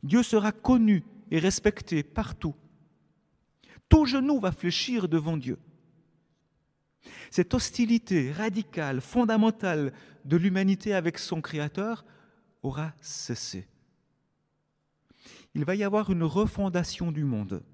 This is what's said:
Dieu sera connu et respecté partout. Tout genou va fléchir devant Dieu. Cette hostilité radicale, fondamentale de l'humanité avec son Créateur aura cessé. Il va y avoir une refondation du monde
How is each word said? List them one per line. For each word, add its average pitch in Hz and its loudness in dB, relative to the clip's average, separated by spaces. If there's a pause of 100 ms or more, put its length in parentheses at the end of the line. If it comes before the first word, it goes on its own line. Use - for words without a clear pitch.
Dieu 196 4
sera 214 2
connu 220 4 (260)
et 160 2
respecté 175 0
partout. - -6 (1300)
Tout 311 8
genou 269 0
va 185 0
fléchir 185 -4
devant 160 0
Dieu. 131 -6 (1700)
Cette - 0
hostilité 220 0
radicale, 175 -4
fondamentale 214 0 (320)
de 147 2
l'humanité 190 2
avec 170 0
son 160 -6
Créateur 175 -6 (580)
aura 147 -6
cessé. - -10 (1900)
Il 147 -2
va 180 0
y 208 -2
avoir 202 0
une 170 0
refondation 175 -2
du 151 -4
monde 104 -4 (100)